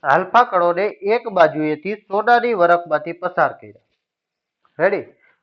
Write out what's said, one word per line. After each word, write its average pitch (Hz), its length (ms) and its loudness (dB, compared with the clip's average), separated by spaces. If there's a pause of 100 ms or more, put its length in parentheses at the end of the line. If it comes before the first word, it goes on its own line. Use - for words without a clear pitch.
આલ્ફા 185 400 2
કણોને 175 420 0
એક 220 440 -4
બાજુએથી 156 640 0
સોનાની 226 580 0
વરખમાંથી 170 580 0
પસાર 170 420 -2
કર્યા. 104 200 -20 (1040)
રેડી? 180 220 0 (420)